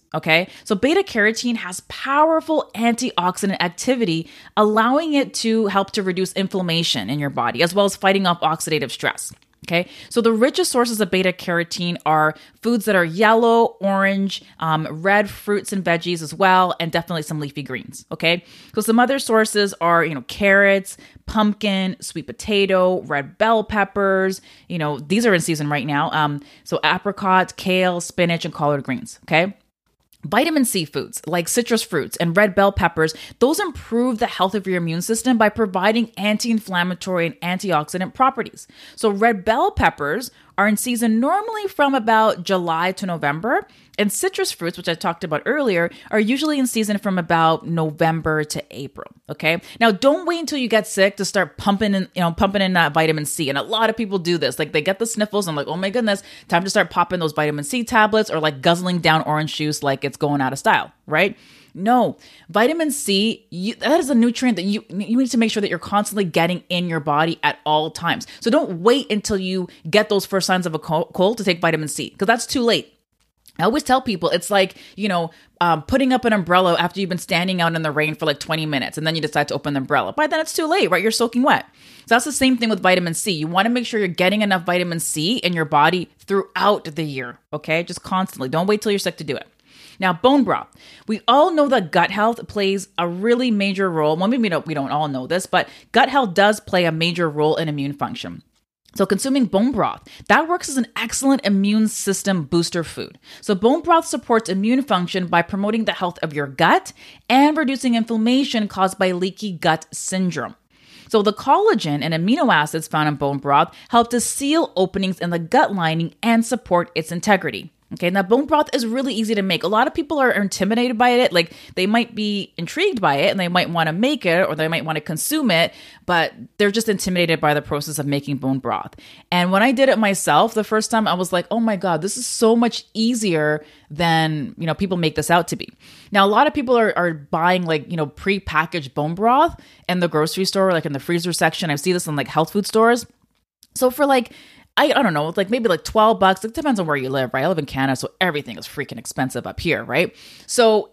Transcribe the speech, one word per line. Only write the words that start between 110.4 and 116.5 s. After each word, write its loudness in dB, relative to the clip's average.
So 2
the 2
collagen 2
and -2
amino 2
acids 0
found 0
in 0
bone -2
broth 2
help 2
to 0
seal -2
openings -2
in -4
the -2
gut 2
lining -2
and 4
support -2